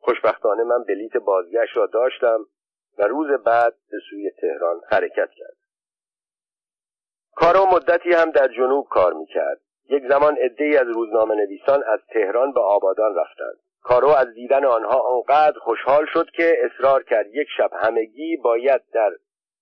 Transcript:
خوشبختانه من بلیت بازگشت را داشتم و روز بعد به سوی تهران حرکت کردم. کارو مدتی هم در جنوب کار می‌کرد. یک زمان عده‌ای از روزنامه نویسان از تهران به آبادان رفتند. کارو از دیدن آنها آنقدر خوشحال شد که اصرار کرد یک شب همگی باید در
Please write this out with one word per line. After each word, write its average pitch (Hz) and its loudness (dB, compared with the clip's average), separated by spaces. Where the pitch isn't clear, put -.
خوشبختانه 110 0
من 120 0
بلیت 104 -6
بازگشت 101 -2
را 107 0
داشتم 113 -2
و 101 0
روز 139 -2
بعد 117 2
به 104 -10
سوی 101 -8
تهران 85 -6
حرکت 95 -2
کردم. - -20
کارو 175 4
مدتی 175 2
هم 165 4
در 143 4
جنوب 127 0
کار 92 2
می‌کرد. 78 -6
یک 139 -2
زمان 143 2
عده‌ای 131 -2
از 131 2
روزنامه 113 -2
نویسان 107 -2
از 107 -2
تهران 113 -2
به 127 0
آبادان 101 0
رفتند. - -8
کارو 123 2
از 131 2
دیدن 123 0
آنها 117 0
آنقدر 131 0
خوشحال 131 0
شد 165 -2
که 165 0
اصرار 127 0
کرد 107 -2
یک 143 -6
شب - 0
همگی 113 -4
باید 123 0
در 107 0